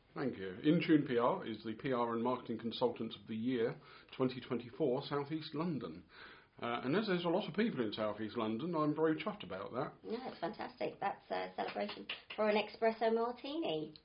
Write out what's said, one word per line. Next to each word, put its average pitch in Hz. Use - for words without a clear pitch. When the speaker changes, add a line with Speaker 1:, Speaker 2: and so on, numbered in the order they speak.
Speaker 1:
Thank 135
you. 95
Intune 151
P 120
R 147
is 110
the 113
P 131
R 117
and 117
Marketing 120
Consultants 113
of -
the 113
Year 120
twenty 127
twenty-four 127
South 143
East 156
London. 113
Uh, 120
and 135
as 214
there's 180
a 175
lot 190
of 156
people 208
in 104
South 107
East 107
London, 117
I'm 151
very 156
chuffed 196
about 98
that. 123
Speaker 2:
Yeah, 208
it's -
fantastic. -
That's 202
a 185
celebration 202
for 214
an 214
espresso 220
martini 233